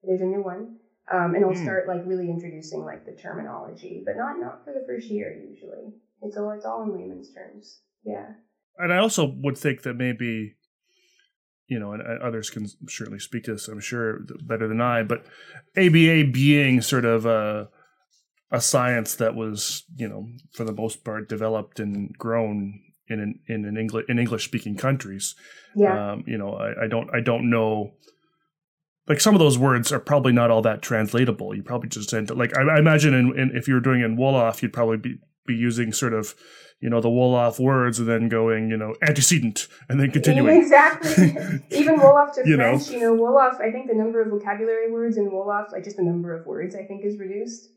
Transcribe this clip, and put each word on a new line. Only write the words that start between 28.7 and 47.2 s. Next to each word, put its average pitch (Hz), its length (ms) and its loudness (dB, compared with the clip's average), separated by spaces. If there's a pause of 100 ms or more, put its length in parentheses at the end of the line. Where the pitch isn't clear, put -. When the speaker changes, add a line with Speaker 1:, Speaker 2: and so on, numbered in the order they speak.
Speaker 2:
like, 151 120 2
some 214 140 6
of 196 60 8
those 147 180 8
words 123 340 2
are 135 80 -2
probably 135 320 2
not 120 200 4
all 110 100 4
that 110 220 0
translatable. 110 720 -2
You 101 80 -8
probably 120 260 -6
just 104 200 -10
tend 110 180 -4
to, 117 80 -6
like, 120 200 -2
I, 135 60 0
I 151 180 4
imagine 151 360 4
in, 127 220 2
in, 131 200 0
if 120 100 -6
you 135 60 2
were 127 60 4
doing 123 220 0
in 113 140 -2
Wolof, 123 460 0
you'd 113 120 -4
probably 113 240 0
be, 123 180 -8 (320)
be 123 80 -2
using 117 360 -2
sort 117 220 -2
of, 110 220 -6 (440)
you - 100 -4
know, 117 120 2
the 117 80 2
Wolof 123 500 2
words 127 400 2
and 117 80 -2
then 117 220 2
going, 113 400 0
you 110 80 -2
know, 110 240 -6
antecedent 139 680 2 (220)
and 127 100 0
then 139 120 2
continuing. 269 500 6
Speaker 1:
Exactly. 294 760 6 (340)
Speaker 2:
<laughs> - 20 -
Speaker 1:
Even 302 280 4
Wolof 285 360 10
to 254 120 0
Speaker 2:
You 151 100 6
know? 123 200 4
Speaker 1:
French, - 140 -4
you 240 80 -4
know, 226 160 4
Wolof, 254 440 4
I 220 120 0
think 254 180 -8
the 226 60 2
number 226 260 0
of 214 80 0
vocabulary 214 600 -2
words 233 260 -2
in 202 140 0
Wolof, 208 400 -4
like, 185 120 -10
just 196 140 -14
the 175 60 0
number 170 320 -2
of 165 100 -14
words, 180 300 -10
I 196 80 -12
think, 202 200 -14
is 208 140 -4
reduced. 202 600 -12